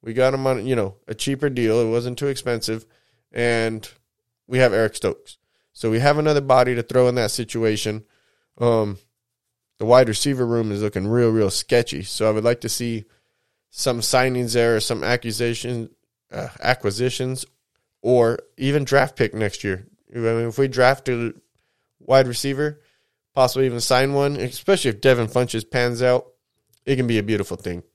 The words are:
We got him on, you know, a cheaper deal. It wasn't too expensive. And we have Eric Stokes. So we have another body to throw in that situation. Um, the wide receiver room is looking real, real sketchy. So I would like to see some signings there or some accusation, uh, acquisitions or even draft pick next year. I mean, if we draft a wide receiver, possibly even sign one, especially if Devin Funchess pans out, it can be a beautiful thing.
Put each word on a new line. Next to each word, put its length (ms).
We 120
got 200
him 140
on, 180
you 100
know, 200
a 60
cheaper 360
deal. 320
It 100
wasn't 260
too 100
expensive. 580
And 560
we 100
have 160
Eric 220
Stokes. 420
So 200
we 80
have 180
another 240
body 320
to 80
throw 280
in 60
that 140
situation. 760
Um, 400
the 80
wide 220
receiver 400
room 240
is 100
looking 260
real, 220
real 220
sketchy. 520
So 240
I 40
would 120
like 180
to 80
see 360
some 300
signings 540
there 220
or 40
some 240
accusation, 880
uh, 160
acquisitions 840
or 380
even 260
draft 320
pick 200
next 280
year. 220
I 60
mean, 300
if 100
we 100
draft 400
a 280
wide 280
receiver, 540
possibly 320
even 120
sign 340
one, 240
especially 520
if 120
Devin 260
Funchess 420
pans 320
out, 320
it 120
can 100
be 140
a 40
beautiful 340
thing. 260